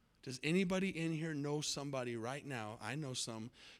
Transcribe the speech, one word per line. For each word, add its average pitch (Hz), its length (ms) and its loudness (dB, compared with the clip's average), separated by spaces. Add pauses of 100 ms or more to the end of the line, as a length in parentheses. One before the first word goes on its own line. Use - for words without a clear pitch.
(240)
Does 135 180 -6
anybody 190 460 4
in 165 240 2
here 160 200 0
know 147 280 0
somebody 135 560 -2
right 120 280 -2
now? 113 380 -4
I 113 140 -2
know 139 180 -2
some 113 380 -4 (280)